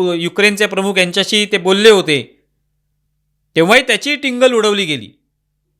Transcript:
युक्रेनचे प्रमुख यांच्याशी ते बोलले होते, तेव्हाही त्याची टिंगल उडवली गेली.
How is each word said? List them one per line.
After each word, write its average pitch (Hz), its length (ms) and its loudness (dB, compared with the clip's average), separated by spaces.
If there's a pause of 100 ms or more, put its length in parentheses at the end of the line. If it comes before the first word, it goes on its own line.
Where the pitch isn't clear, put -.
(160)
युक्रेनचे 202 500 -2
प्रमुख 196 320 -2
यांच्याशी 190 540 0
ते 202 60 0
बोलले 196 320 2
होते, 156 320 2 (1300)
तेव्हाही 202 280 4
त्याची 254 320 -4
टिंगल 254 380 -2
उडवली 208 320 -2
गेली. 127 240 -8 (720)